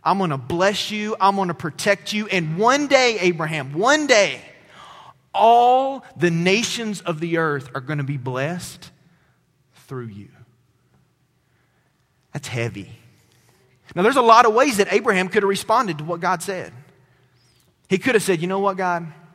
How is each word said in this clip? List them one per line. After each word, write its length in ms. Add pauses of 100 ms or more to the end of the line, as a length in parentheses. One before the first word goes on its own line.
I'm 160
gonna 180
bless 540
you. 300
I'm 160
gonna 180
protect 580
you. 140
And 320
one 300
day, 320
Abraham, 520
one 360
day, 340 (880)
all 720 (120)
the 140
nations 720
of 180
the 160
earth 360
are 80
gonna 220
be 140
blessed 760 (960)
through 220
you." 220 (2000)
That's 160
heavy. 500 (960)
Now, 80
there's 140
a 60
lot 220
of 100
ways 240
that 140
Abraham 360
could 160
have 40
responded 500
to 60
what 140
God 240
said. 300 (1160)
He 100
could 180
have 80
said, 160
"You 80
know 100
what, 180
God? 360 (220)